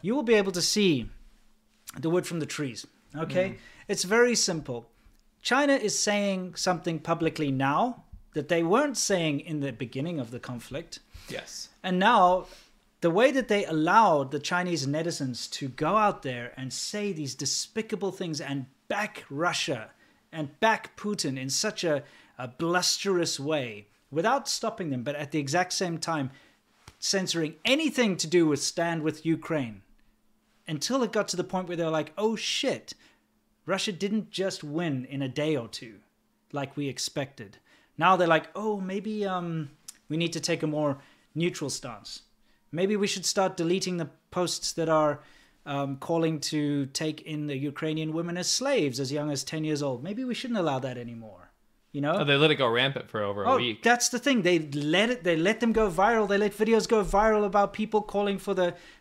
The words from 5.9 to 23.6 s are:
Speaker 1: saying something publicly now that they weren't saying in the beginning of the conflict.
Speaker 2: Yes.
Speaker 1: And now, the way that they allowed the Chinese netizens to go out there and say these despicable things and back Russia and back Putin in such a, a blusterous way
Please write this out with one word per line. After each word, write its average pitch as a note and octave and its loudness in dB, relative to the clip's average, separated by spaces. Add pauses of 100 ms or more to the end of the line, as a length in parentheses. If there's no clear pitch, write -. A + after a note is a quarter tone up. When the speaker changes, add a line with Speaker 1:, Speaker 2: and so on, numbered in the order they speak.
Speaker 1:
saying G3 0
something E3+ 0
publicly D#3 0
now C#3+ 2 (320)
that C#3+ -4
they E3+ 4
weren't A#3 2
saying D#3+ 0
in D#3 -6
the C#3 -4
beginning C3+ -6
of A2+ -8
the B2 -10
conflict. B2 -10 (320)
Speaker 2:
Yes. - -10 (120)
Speaker 1:
And F#3 0
now, F#3 6 (540)
the E3+ 4
way A3+ 6
that C4+ 0
they G3+ 2
allowed D#3+ 4
the C#3+ -4
Chinese F3+ -2
netizens D3 -4
to C#3+ -8
go D3+ 0
out G#3 2
there B2 -8
and C3 -8
say G#3 -6
these D3 -6
despicable F#3+ -4
things E3 -6
and C#3 -6 (220)
back G#3 -4
Russia C#3+ -2 (420)
and D3+ -8
back - 0
Putin E3 -4
in C3 -6
such G#3 -2
a, D3 2 (360)
a B2+ -8
blusterous F3 0
way C3 -4 (240)